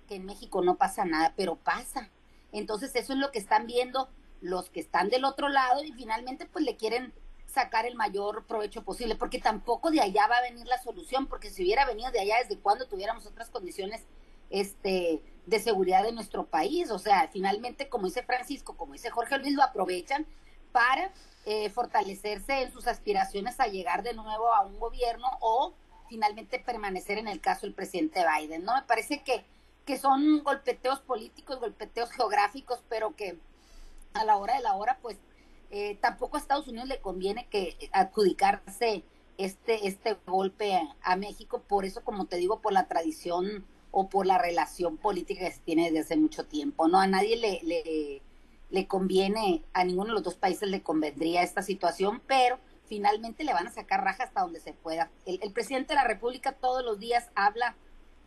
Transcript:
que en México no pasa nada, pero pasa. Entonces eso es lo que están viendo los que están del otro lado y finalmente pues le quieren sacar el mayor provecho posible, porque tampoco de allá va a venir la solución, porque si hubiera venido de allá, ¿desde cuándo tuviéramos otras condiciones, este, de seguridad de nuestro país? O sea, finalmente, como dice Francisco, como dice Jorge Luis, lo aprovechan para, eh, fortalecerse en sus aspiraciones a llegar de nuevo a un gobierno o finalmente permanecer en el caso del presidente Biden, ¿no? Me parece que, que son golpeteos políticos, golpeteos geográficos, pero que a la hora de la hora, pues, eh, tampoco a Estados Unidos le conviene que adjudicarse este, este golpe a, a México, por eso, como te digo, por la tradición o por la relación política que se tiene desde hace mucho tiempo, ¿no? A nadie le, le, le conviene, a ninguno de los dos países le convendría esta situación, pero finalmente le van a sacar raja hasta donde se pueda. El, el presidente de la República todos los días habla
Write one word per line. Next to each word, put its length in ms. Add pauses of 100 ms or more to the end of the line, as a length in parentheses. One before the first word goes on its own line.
que 80
en 100
México 340
no 160
pasa 300
nada, 320
pero 180
pasa. 540 (420)
Entonces 440
eso 180
es 40
lo 120
que 80
están 280
viendo 440 (320)
los 260
que 120
están 280
del 160
otro 240
lado 360
y 80
finalmente 520
pues 220
le 100
quieren 380 (320)
sacar 380
el 120
mayor 480
provecho 380
posible, 320
porque 240
tampoco 520
de 100
allá 260
va 120
a 40
venir 240
la 160
solución, 440
porque 240
si 120
hubiera 220
venido 260
de 100
allá, 220
¿desde 160
cuándo 300
tuviéramos 380
otras 240
condiciones, 560 (420)
este, 720 (220)
de 160
seguridad 420
de 100
nuestro 340
país? 440
O 80
sea, 320
finalmente, 600
como 160
dice 160
Francisco, 520
como 200
dice 160
Jorge 260
Luis, 180
lo 80
aprovechan 640 (460)
para, 400 (320)
eh, 240
fortalecerse 920
en 100
sus 140
aspiraciones 760
a 60
llegar 360
de 120
nuevo 400
a 100
un 140
gobierno 480 (140)
o 340 (340)
finalmente 500
permanecer 600
en 100
el 120
caso 260
del 80
presidente 500
Biden, 400
¿no? 100
Me 80
parece 400
que, 220 (400)
que 140
son 440
golpeteos 580
políticos, 600
golpeteos 520
geográficos, 760
pero 260
que 240 (760)
a 100
la 120
hora 180
de 80
la 120
hora, 280
pues, 160 (560)
eh, 280
tampoco 340
a 40
Estados 280
Unidos 180
le 140
conviene 460
que 460
adjudicarse 1120 (340)
este, 500
este 380
golpe 480
a, 280
a 140
México, 500
por 200
eso, 180
como 220
te 100
digo, 240
por 140
la 140
tradición 760 (260)
o 200
por 160
la 100
relación 640
política 480
que 60
se 80
tiene 240
desde 160
hace 160
mucho 280
tiempo, 440
¿no? 120
A 60
nadie 320
le, 240
le, 580 (480)
le 180
conviene, 840
a 120
ninguno 240
de 80
los 60
dos 120
países 340
le 140
convendría 600
esta 200
situación, 640
pero 320 (260)
finalmente 580
le 120
van 120
a 60
sacar 320
raja 200
hasta 180
donde 180
se 140
pueda. 360 (140)
El, 180
el 100
presidente 420
de 60
la 40
República 480
todos 320
los 160
días 340
habla 420 (500)